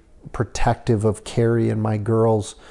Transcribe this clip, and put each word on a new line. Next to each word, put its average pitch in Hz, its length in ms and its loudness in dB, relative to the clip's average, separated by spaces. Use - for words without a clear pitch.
protective - 720 0
of 107 200 0
Carrie 117 460 0
and 110 140 -2
my 110 140 -2
girls. 110 580 0